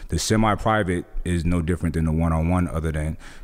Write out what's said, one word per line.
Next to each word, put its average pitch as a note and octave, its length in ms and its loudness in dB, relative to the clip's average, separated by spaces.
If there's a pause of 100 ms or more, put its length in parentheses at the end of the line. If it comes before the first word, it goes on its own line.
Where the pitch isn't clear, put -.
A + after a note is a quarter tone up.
The D#2+ 100 -2
semi-private G#2+ 840 2 (200)
is F2 200 0
no F2 180 2
different E2 320 -2
than D#2+ 120 0
the D#2+ 60 0
one-on-one E2 560 2
other D#2+ 220 -2
than, D2+ 260 -2 (280)